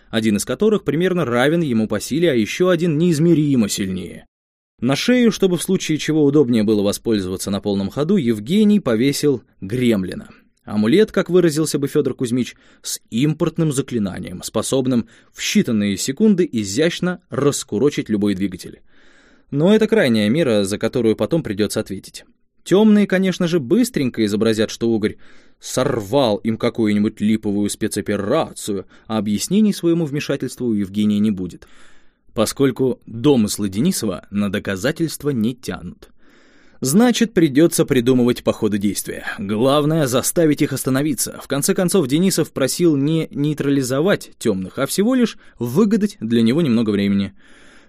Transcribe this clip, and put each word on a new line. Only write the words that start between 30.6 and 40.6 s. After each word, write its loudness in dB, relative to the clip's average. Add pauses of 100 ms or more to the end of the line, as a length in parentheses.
у 0
Евгения 0
не 2
будет, -8 (640)
поскольку 0
домыслы 0
Денисова -2
на -2
доказательства -4
не -2
тянут. -14 (720)
Значит, 2
придется 4
придумывать 2
по 0
ходу -2
действия. -6 (120)
Главное – 0
заставить 0